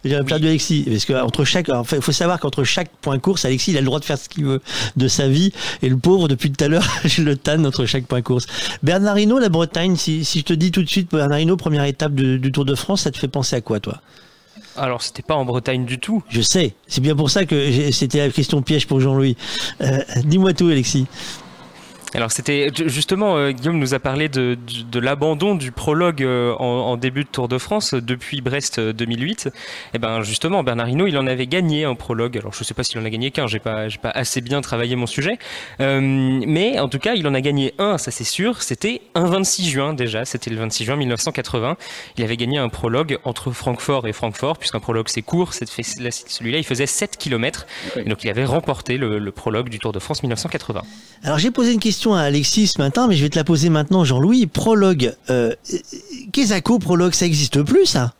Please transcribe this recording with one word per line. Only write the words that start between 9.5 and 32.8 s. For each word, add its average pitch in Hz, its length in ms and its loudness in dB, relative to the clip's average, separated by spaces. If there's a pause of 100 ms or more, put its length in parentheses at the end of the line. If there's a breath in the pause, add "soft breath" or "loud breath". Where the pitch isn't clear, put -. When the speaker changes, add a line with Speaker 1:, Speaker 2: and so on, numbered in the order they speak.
Speaker 1:
Bretagne, 170 460 2
si, 156 280 -2
si - 140 -2
je 143 80 -2
te 170 80 2
dis 170 160 2
tout 185 120 2
de 147 60 0
suite, 185 240 0
Bernard 147 280 2
Hinault, 170 180 4
première 147 260 2
étape 143 300 0
du, 131 240 2
du 135 120 0
Tour 143 140 0
de 139 100 2
France, 190 280 -2
ça 151 80 0
te - 80 -10
fait 139 100 -2
penser 135 280 -2
à 117 40 0
quoi, 110 180 -2
toi ? - 200 -6 (760 loud breath)
Speaker 2:
Alors, 123 280 -4
c'était - 180 -10
pas 156 140 -2
en 135 100 2
Bretagne 127 400 -2
du 123 140 -6
tout. 208 320 -2
Speaker 1:
Je 117 100 0
sais, 151 320 2 (140)
c'est - 160 -2
bien 147 120 4
pour 147 140 2
ça 196 160 2
que 143 260 2
j'ai, 135 220 2
c'était 143 280 2
la 143 100 2
question 143 320 2
piège 151 240 2
pour 135 140 2
Jean-Louis. 135 360 4 (460 loud breath)
Euh, 135 160 2 (260)
dis-moi 185 300 4
tout, 175 140 4
Alexis. 131 400 2 (1040 loud breath)
Speaker 2:
Alors 113 200 -2
c'était 143 420 0
ju-, 160 140 -2
justement, 185 480 0
euh, 143 160 2
Guillaume 151 260 -2
nous 135 160 0
a 131 60 0
parlé 147 280 -2
de, 123 280 0
de, 117 340 -10
de 120 80 -2
l'abandon 147 560 0
du 135 160 -4
prologue, 156 540 0
euh, 123 340 2
en, 131 60 -2
en 120 320 0
début 127 260 -2
de 139 60 -6
Tour 123 180 -4
de 123 100 -2
France, 202 380 -2
euh, 127 60 0
depuis 123 400 -6
Brest, 127 400 -4
euh, 110 120 0
deux 113 120 -4
mille 117 180 -2
huit. 180 260 -6 (460 loud breath)
Et 117 60 -2
ben 113 200 -2
justement, 147 440 -2
Bernard 117 240 0
Hinault, 156 180 2
il 156 100 0
en 135 120 0
avait 127 180 -2
gagné 156 380 0
un 131 100 0
prologue. 117 420 -4
Alors 101 160 -8
je - 120 -8
sais - 100 -8
pas 131 80 -6